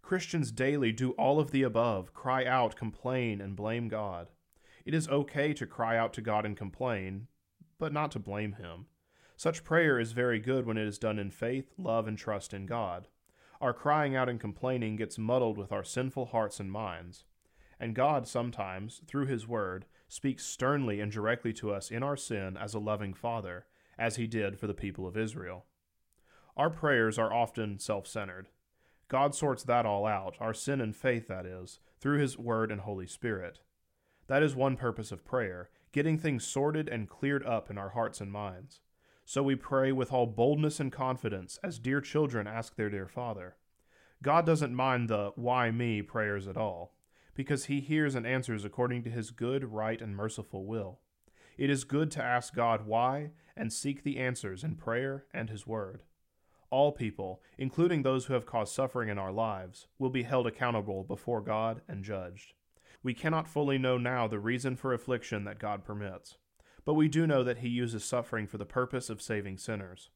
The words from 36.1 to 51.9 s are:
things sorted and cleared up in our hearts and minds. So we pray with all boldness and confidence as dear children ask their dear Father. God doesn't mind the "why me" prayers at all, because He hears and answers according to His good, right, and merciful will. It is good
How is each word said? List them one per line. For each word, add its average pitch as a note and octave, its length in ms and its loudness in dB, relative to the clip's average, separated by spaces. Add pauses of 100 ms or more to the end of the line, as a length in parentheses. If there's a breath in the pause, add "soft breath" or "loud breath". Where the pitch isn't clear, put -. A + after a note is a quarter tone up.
things D3+ 260 0
sorted D3+ 460 0
and A2 180 -4
cleared C#3 380 0
up A2+ 240 0
in G#2 80 -6
our G2 120 -6
hearts A2+ 300 -2
and G2 120 -8
minds. G2+ 500 -8 (420 soft breath)
So C#3 200 0
we C#3 100 4
pray C3+ 380 2
with C3 200 0
all B2 140 4
boldness C#3+ 540 4
and C3+ 120 0
confidence A#2 680 -4
as D#3+ 160 -6
dear C3 240 2
children B2+ 460 0
ask A2+ 280 -6
their G#2+ 140 0
dear G2 180 -6
Father. G2+ 480 -8 (680 soft breath)
God D3+ 200 6
doesn't D3+ 300 4
mind B2 360 2
the G#2 260 0
"why A#2+ 340 2
me" A2+ 320 2
prayers G2+ 460 -2
at F#2+ 100 -6
all, F#2 400 -4 (380 soft breath)
because C3+ 300 -2
He C#3+ 160 0
hears D3 340 2
and A#2 100 -2
answers A#2+ 400 0
according A#2+ 380 0
to A#2 80 -4
His A#2 180 -4
good, B2+ 360 -2
right, A2 360 -2
and G#2+ 140 -6
merciful G2+ 500 -6
will. G2+ 360 -6 (540 soft breath)
It C#3 140 2
is C3+ 140 2
good D#3 300 0